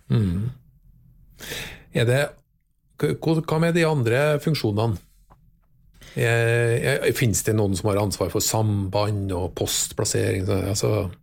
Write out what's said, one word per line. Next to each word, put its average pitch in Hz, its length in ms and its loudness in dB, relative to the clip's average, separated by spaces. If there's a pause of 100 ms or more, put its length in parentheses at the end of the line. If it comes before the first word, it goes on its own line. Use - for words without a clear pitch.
Mhm. 104 400 0 (1400)
Er 117 120 2
det, 135 240 2 (680)
hva, 156 480 0
hva 156 160 0
med 170 140 2
de 170 100 4
andre 143 540 2
funksjonene? 110 580 0 (1160)
Eh, 117 880 2
eh, - 80 4
finnes 107 300 0
det 110 100 0
noen 104 240 2
som 107 140 -2
har 98 100 0
ansvar 95 300 -2
for - 80 -2
samband 101 920 0
og 90 220 -4
postplassering? 104 960 -2
Så, 101 100 0 (100)
altså, 101 440 0 (120)